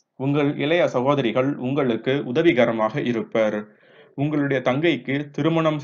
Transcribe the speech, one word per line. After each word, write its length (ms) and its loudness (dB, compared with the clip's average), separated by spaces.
உங்கள் 360 0
இளைய 320 0
சகோதரிகள் 640 0
உங்களுக்கு 480 0
உதவிகரமாக 880 2
இருப்பர். 480 0
உங்களுடைய 500 0
தங்கைக்கு 480 0
திருமணம் 540 0